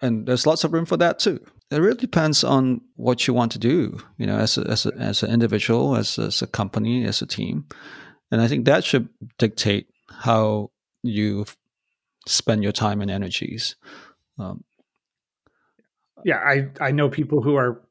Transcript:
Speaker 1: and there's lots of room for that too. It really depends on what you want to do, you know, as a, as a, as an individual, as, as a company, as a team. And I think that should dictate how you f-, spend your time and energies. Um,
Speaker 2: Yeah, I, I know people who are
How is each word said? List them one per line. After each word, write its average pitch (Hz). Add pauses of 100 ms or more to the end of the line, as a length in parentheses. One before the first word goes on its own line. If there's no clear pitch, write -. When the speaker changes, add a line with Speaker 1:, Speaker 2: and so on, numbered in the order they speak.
Speaker 1:
and 113
there's 127
lots 160
of 160
room 165
for -
that 170
too. - (260)
It 147
really 208
depends 156
on 131 (140)
what 120
you 127
want 120
to -
do, 123 (200)
you 107
know, 104
as 107
a, -
as -
a, -
as 107
an 107
individual, 117
as, -
as 107
a -
company, 113
as -
a -
team. - (640)
And 113
I 117
think 123
that 156
should 123 (300)
dictate 104 (200)
how 107 (320)
you 104
f-, - (720)
spend -
your 101
time 104
and 101
energies. 98 (600)
Um, 92 (1600)
Speaker 2:
Yeah, 147
I, 139 (120)
I 139
know 143
people 143
who 143
are 123